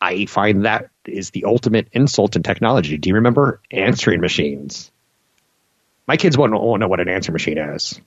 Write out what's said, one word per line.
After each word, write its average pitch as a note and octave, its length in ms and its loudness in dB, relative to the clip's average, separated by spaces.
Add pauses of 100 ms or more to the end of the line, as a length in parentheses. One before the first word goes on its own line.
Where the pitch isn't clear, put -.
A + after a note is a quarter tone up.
I F#2+ 240 -2
find G2+ 380 0
that A2 260 -2 (140)
is - 280 -8
the F#2+ 120 -8
ultimate A2 480 0
insult A2 460 2
in E2 60 -2
technology. G2+ 540 0
Do E2+ 120 -2
you F#2+ 60 2
remember A#2+ 440 2 (120)
answering F#2+ 500 0
machines? C#2+ 680 -4 (1160)
My C3+ 80 0
kids D#3 220 2
won't, B2 160 4
won't G#2+ 260 0
know G#2+ 80 2
what F#2 140 0
an F2+ 80 -2
answer F#2 240 -4
machine D#2 240 -2
is. D2 500 -8